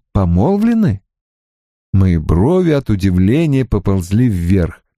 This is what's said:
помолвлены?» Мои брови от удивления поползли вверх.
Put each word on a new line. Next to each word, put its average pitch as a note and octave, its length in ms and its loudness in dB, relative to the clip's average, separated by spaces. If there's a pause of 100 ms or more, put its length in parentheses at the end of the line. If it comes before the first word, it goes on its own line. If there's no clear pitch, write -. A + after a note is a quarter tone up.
(120)
помолвлены?» D#3+ 920 0 (920)
Мои F#2+ 240 2
брови C3+ 540 0
от C#3 180 -2
удивления G#2+ 760 0
поползли G2 640 0
вверх. F2 560 -2 (140)